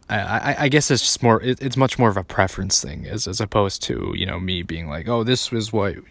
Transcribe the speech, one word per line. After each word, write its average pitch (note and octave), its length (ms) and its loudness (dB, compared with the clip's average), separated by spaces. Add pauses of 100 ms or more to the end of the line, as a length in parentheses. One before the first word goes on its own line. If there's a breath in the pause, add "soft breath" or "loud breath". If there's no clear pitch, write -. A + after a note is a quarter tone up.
I, G#2+ 100 -2
I, G#2 420 -2
I D3 80 4
guess C#3+ 220 4
it's B2+ 120 4
just - 200 0
more, A2+ 200 6
it, B2 200 -2
it's C3+ 140 -4
much C3 220 2
more A#2 120 6
of G2 60 -2
a G2 60 0
preference G2 580 0
thing F#2+ 260 -8
as, F#2 200 -6
as F#2 140 -4
opposed G2+ 440 0
to, - 300 -4
you F2+ 120 -2
know, F#2 120 -6
me F#2 240 -4
being E2 240 -8
like, D#2+ 220 -6
"Oh, A#2 160 2
this B2 260 0
was A2 220 -2
what, G2+ 240 0 (140)